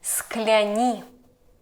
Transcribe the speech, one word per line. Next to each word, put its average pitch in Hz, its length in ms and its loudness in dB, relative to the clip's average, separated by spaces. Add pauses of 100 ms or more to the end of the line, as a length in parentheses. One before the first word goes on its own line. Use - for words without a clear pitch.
скляні. 220 1040 0 (580)